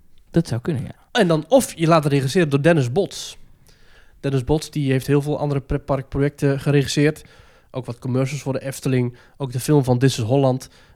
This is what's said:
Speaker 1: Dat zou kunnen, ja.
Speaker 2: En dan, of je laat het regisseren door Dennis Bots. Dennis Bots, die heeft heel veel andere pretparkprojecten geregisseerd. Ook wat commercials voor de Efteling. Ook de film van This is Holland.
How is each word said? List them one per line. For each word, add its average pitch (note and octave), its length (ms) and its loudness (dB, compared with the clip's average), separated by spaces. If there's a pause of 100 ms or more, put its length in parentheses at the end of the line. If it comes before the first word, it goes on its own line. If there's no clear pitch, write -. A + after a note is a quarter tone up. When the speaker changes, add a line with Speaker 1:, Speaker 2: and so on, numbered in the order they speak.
(320)
Speaker 1:
Dat E3+ 160 0
zou A#2+ 140 -6
kunnen, B2 220 -4
ja. - 80 -12 (200)
Speaker 2:
En G#3+ 160 2
dan, D#3 200 0
of - 280 2
je D#3 120 0
laat D#3+ 160 6
het C#3+ 100 0
regisseren C#3+ 360 2
door C#3 120 0
Dennis C#3+ 300 4
Bots. - 460 -4 (840)
Dennis C3+ 240 -2
Bots, D3+ 280 -2
die C#3 200 -2
heeft C3 160 0
heel C#3+ 140 2
veel D3 180 -4
andere C#3+ 220 -2
pretparkprojecten C#3 1000 -2
geregisseerd. D3 640 0 (480)
Ook B2+ 140 -10
wat A#2+ 140 -12
commercials C3 420 -4
voor C3 120 -6
de C3 120 -6
Efteling. B2+ 520 -2 (200)
Ook C3 140 -8
de B2+ 80 -6
film D3 240 2
van B2 160 2
This C3 180 2
is A#2+ 60 -2
Holland. B2+ 460 0 (260)